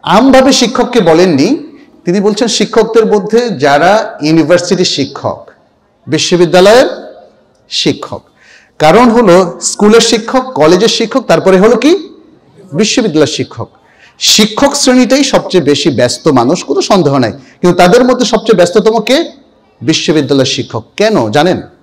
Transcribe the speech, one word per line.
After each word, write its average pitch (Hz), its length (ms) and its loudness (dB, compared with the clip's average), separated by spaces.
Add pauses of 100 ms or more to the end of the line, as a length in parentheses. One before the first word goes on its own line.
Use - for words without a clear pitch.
আমভাবে 254 500 2
শিক্ষককে 247 480 -2
বলেননি, 170 580 2 (480)
তিনি 180 140 -2
বলছেন 208 280 -2
শিক্ষকদের 226 580 0
মধ্যে 208 440 -2
যারা 165 720 0
ইউনিভার্সিটির 165 640 0
শিক্ষক, - 680 -8 (560)
বিশ্ববিদ্যালয়ের 180 800 2 (840)
শিক্ষক। - 520 -6 (580)
কারণ 196 300 4
হলো 190 520 2
স্কুলের 214 400 2
শিক্ষক, - 540 -2
কলেজের 180 320 2
শিক্ষক, 220 380 -4
তারপরে 185 340 2
হলো 226 160 4
কি? 330 340 0 (640)
বিশ্ববিদ্যালয়ের 165 600 -2
শিক্ষক। - 360 -10 (500)
শিক্ষক - 560 0
শ্রেণীটাই 254 480 2
সবচেয়ে 180 400 -2
বেশি 143 260 0
ব্যস্ত 123 380 -2
মানুষ, 135 360 0
কোনো 359 180 -4
সন্দেহ 147 360 0
নাই। 120 140 -2
কিন্তু - 460 -4
তাদের 180 260 4
মধ্যে 247 220 0
সবচেয়ে 220 300 0
ব্যস্ততম 208 440 0
কে? 262 320 -2 (500)
বিশ্ববিদ্যালয়ের 139 640 -2
শিক্ষক। 120 380 -8 (140)
কেন 185 340 -2
জানেন? 151 300 0 (220)